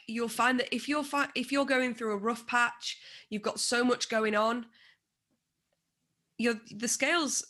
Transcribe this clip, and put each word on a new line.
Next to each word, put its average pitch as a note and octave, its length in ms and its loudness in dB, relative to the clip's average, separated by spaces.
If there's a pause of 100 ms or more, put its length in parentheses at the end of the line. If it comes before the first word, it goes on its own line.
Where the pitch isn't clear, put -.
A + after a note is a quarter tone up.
you'll A#3 220 -4
find B3 320 2
that - 140 -2
if A#3+ 140 -4
you're D4 140 0
fi-, C#4+ 320 0
if B3 160 -4
you're C#4 160 2
going B3+ 280 2
through A3+ 180 -4
a G3+ 60 -2
rough A3+ 280 -4
patch, - 520 -2 (320)
you've G#3 120 -6
got - 160 -4
so A#3+ 260 2
much B3 240 2
going A3 280 2
on, A3+ 300 0 (1700)
your, A#3 160 2 (160)
the G#3+ 180 -6
scales D4+ 600 2